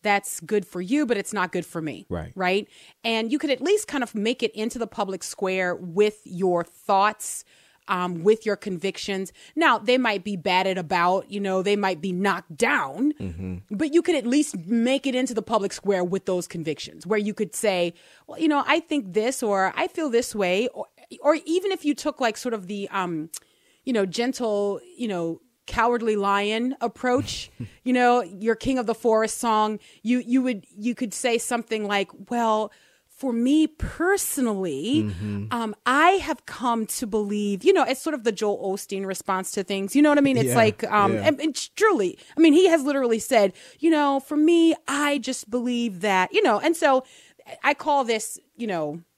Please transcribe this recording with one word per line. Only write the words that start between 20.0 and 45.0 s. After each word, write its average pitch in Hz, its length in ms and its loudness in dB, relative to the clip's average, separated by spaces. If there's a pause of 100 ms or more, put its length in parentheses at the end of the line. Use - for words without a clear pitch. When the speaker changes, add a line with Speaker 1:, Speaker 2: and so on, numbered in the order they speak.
Speaker 1:
this 233 260 0
way," 196 340 0
or, - 160 -12 (360)
or 302 220 4
even 370 280 0
if 370 120 -6
you 277 120 0
took, - 260 -6
like, 226 160 0
sort 240 160 -6
of 190 140 -10
the, 196 240 -8
um, 170 380 -4 (540)
you 262 100 -4
know, 202 120 2
gentle, 208 720 -2 (160)
you 233 120 -6
know, 170 340 -4 (240)
cowardly 233 500 0
lion 208 680 0
approach, - 720 -2 (160)
Speaker 2:
<laughs> - 160 -20
Speaker 1:
you 254 100 -2
know, 247 280 4
your 202 340 -2
King 262 220 -2
of 240 80 -2
the 220 100 -2
Forest 220 440 2
song, 214 400 2 (240)
you, 247 160 2
you 247 240 2
would, 233 260 -2
you 214 260 -4
could 233 200 -6
say 233 240 0
something 220 480 -4
like, 202 240 0 (180)
"Well, 220 420 0 (380)
for 254 240 -4
me 285 340 4
personally, 220 1400 -2
Speaker 2:
Mm-hmm. 101 480 -4
Speaker 1:
um, 226 240 -4 (100)
I 294 260 6 (160)
have 311 180 -4
come 233 420 -2
to - 200 -6
believe," 208 560 -2
you 370 100 6
know, 320 100 4
it's 254 180 -2
sort 311 120 -4
of 240 100 -8
the 233 80 2
Joel 208 260 -2 (160)
Osteen 196 320 -6
response 190 460 -4
to 196 120 -4
things. 196 320 -4
You 285 60 8
know 302 80 8
what 294 80 6
I 277 40 6
mean? 269 160 4
It's 226 120 2
Speaker 2:
Yeah, 240 60 2
Speaker 1:
like, 220 300 4
um, 202 280 4
Speaker 2:
yeah. 214 140 0
Speaker 1:
and, 285 120 0
and - 360 -6
truly, 302 420 2 (200)
I - 40 -4
mean, 320 120 10
he 370 140 8
has 320 160 4
literally 254 360 2
said, 208 340 2 (260)
you 320 100 2
know, 285 320 2
"For 294 160 -4
me, 330 380 6 (120)
I 285 320 0